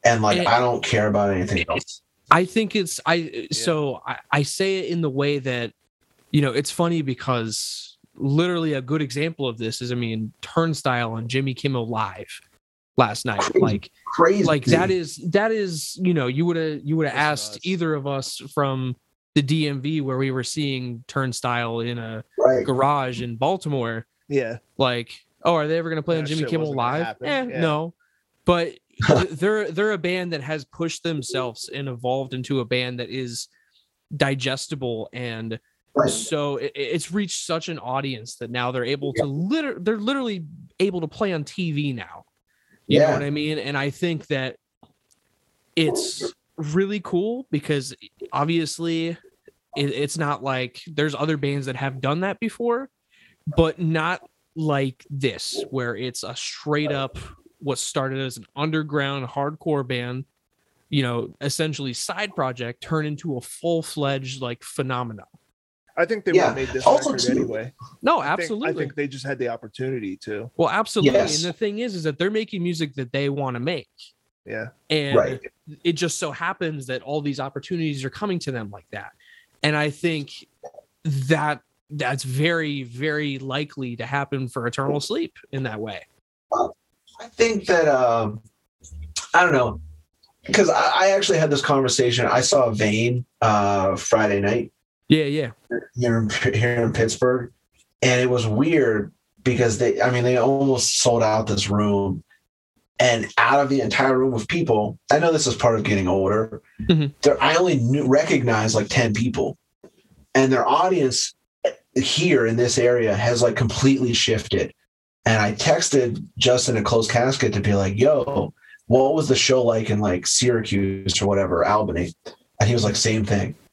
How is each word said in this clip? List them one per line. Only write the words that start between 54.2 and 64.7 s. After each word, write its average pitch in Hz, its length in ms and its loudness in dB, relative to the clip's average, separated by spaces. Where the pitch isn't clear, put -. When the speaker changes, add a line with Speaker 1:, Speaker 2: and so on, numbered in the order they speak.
Speaker 2:
like 139 540 -2
this, 135 640 -4
where 120 240 -4
it's 120 280 -8
a 117 120 -10
straight 147 560 -4
up 135 260 -4
what 139 200 -4
started 135 400 -4
as 131 180 -6
an 110 80 -18
underground 143 720 -2
hardcore 143 600 -4
band, 123 380 -6
you 143 120 0
know, 120 400 -2
essentially 139 520 -4
side 190 420 -8
project, 123 460 -6
turn 156 240 -2
into 147 320 -6
a 120 40 -8
full-fledged, 139 1000 -4
like, 120 220 -6
phenomenon. 123 600 -6